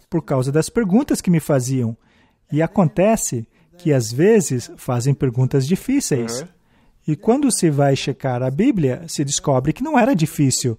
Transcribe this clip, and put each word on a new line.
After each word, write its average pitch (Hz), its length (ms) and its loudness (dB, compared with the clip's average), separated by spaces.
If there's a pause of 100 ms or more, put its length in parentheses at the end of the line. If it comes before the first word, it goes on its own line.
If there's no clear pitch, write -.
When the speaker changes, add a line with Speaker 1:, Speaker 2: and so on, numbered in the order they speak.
(100)
Speaker 1:
por 165 120 -2
causa 135 280 -2
das 156 180 0
perguntas 233 520 0
que - 100 0
me 165 100 4
faziam. 127 560 -2 (540)
E 147 120 0
acontece 170 840 0 (300)
que, 156 160 -2
às 117 200 0
vezes, 156 640 2
fazem 127 380 -2
perguntas 131 520 0
difíceis. 139 760 -2
Speaker 2:
Uhum. 175 60 -16 (600)
Speaker 1:
E 151 80 0
quando 262 340 0
se 175 200 0
vai 139 260 2
checar 131 460 -4
a 131 80 -2
Bíblia, 165 580 0
se - 160 -4
descobre 139 480 0
que - 100 -8
não 302 160 0
era 247 160 4
difícil. 139 640 0